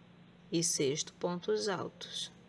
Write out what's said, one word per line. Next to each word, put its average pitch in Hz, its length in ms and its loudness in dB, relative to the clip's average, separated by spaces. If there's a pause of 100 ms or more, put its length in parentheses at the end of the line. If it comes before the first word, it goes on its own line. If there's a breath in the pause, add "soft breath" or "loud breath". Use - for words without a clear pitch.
(500)
e 170 140 2
sexto 151 500 2
pontos 208 540 0
altos. - 640 -6 (160)